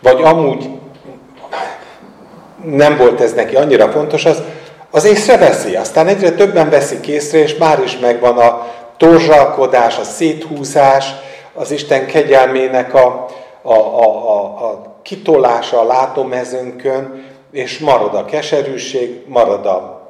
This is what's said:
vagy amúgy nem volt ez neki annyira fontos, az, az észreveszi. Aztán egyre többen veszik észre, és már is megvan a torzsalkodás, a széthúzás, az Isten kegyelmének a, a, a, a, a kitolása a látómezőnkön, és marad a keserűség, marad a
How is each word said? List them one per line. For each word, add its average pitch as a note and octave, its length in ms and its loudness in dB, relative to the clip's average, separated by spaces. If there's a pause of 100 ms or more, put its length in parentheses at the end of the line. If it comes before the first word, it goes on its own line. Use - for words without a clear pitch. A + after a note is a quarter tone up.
vagy B2+ 200 4
amúgy D#3+ 460 2 (2000)
nem D3 320 2
volt B2 240 4
ez A#2 120 0
neki C3 240 -2
annyira C3+ 340 2
fontos, D3+ 340 -4
az, D#3+ 180 0 (480)
az D#3+ 140 0
észreveszi. G3+ 720 2
Aztán D#3+ 300 0
egyre G3 240 0
többen E3+ 400 2
veszik C#3+ 360 -2
észre, D3 320 -2
és D3+ 180 2
már D3 280 2
is B2 140 -8
megvan A#2+ 400 0
a A#2+ 280 2 (300)
torzsalkodás, C#3+ 1040 4
a G#2 60 -6
széthúzás, C#3+ 1080 0 (400)
az C#3+ 160 -10
Isten C#3+ 360 -4
kegyelmének C3 880 0
a, B2+ 320 2 (360)
a, A#2+ 100 -2
a, A2+ 580 2
a, G#2 340 -4
a G#2+ 240 -10 (140)
kitolása B2+ 760 0
a A2+ 60 2
látómezőnkön, B2+ 1400 -4 (260)
és C3 280 -10
marad A#2 360 0
a F#2 100 -4
keserűség, C3+ 1000 -6
marad G#2+ 400 0
a F#2 440 -6